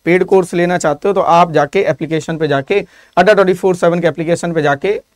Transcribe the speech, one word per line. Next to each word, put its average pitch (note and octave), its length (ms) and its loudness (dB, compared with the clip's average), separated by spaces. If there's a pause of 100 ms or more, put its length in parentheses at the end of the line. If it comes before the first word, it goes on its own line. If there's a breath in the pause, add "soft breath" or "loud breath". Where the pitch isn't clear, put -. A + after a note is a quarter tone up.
पेड F3+ 200 0
कोर्स F#3 300 0
लेना F3 240 0
चाहते D#3 300 -2
हो G3+ 60 0
तो G3 60 0
आप E3+ 320 2
जाके D3+ 280 0
एप्लीकेशन D#3+ 560 -4
पे D#3+ 120 -2
जाके, D3 360 -2 (340 soft breath)
Adda F#3 160 4
twenty F#3 300 2
four F#3 160 0
seven F3 200 0
के F3 80 0
एप्लीकेशन E3+ 440 -4
पे D#3+ 100 -2
जाके D3+ 380 -2 (160)